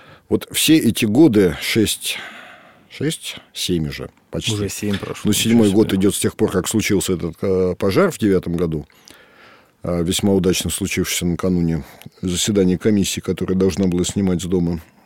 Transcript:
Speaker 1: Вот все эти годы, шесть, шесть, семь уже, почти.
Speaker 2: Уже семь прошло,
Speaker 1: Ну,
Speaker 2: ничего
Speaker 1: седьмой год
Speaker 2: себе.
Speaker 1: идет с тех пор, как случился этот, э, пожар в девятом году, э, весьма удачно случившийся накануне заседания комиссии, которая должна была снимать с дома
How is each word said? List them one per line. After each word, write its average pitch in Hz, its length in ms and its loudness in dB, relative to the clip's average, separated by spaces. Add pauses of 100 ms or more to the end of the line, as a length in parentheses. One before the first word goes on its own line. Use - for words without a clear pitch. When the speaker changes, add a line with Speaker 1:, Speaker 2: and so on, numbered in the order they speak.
(280)
Speaker 1:
Вот 104 220 -2
все - 260 4
эти 120 280 2
годы, 104 560 4
шесть, - 580 -2 (720)
шесть, - 460 -8 (180)
семь 82 320 -4
уже, 67 240 -10 (220)
почти. 107 220 -4
Speaker 2:
Уже 104 140 -4
семь 101 300 -4
прошло, - 240 -10
Speaker 1:
Ну, 104 80 0
Speaker 2:
ничего 110 200 0
Speaker 1:
седьмой 113 200 6
год 98 200 4
Speaker 2:
себе. 98 100 0
Speaker 1:
идет 98 160 2
с - 20 -6
тех 107 160 -2
пор, 104 160 0
как 92 160 -2
случился 98 460 0
этот, 85 300 -4
э, 92 360 0
пожар 135 320 2
в - 80 -10
девятом 90 380 0
году, 80 300 -2 (960)
э, 87 200 -2
весьма 92 300 0
удачно 92 360 2
случившийся - 580 -4
накануне 85 580 0 (360)
заседания 92 560 0
комиссии, 101 440 0
которая 92 360 -4
должна 95 300 2
была 87 180 0
снимать 92 380 0
с 87 40 -6
дома 85 340 0 (260)